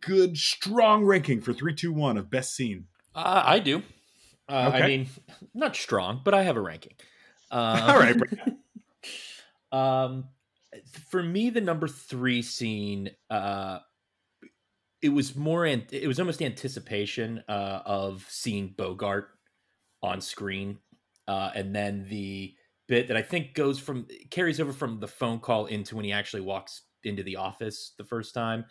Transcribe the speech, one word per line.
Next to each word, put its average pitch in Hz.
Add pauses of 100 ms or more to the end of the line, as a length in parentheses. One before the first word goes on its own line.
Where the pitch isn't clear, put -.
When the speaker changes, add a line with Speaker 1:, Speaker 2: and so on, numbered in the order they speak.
Speaker 1:
good, 185
strong 214
ranking 151
for 117
three, 151
two, 170
one 143
of 95
best 131
scene? 101 (280)
Speaker 2:
Uh, 185
I 151
do. 170 (640)
Uh, 139
I 131 (120)
Speaker 1:
Okay. 156
Speaker 2:
mean, 135 (480)
not 262
strong, 101
but 196
I 196
have 165
a 110
ranking. 82 (580)
Um, 117
Speaker 1:
<laughs> -
All 277
right, 160
bring 220
it. - (1200)
Speaker 2:
<laughs> -
um, 131 (800)
for 185
me, 196
the 226
number 160
three 123
scene, 101 (200)
uh, 98 (1200)
it 151
was 139
more 160
an-, 131
it 147
was 135
almost 175
anticipation, 113
uh, 98
of 98
seeing 101
Bogart 98 (720)
on 95
screen, 98 (500)
uh, 98
and 98
then 101
the 98 (340)
bit 123
that 120
I 110
think 151
goes 139
from, 131 (240)
carries 165
over 143
from 120
the 104
phone 117
call 110
into 107
when 107
he 98
actually 101
walks 95 (220)
into 101
the 92
office 95
the 101
first 113
time 117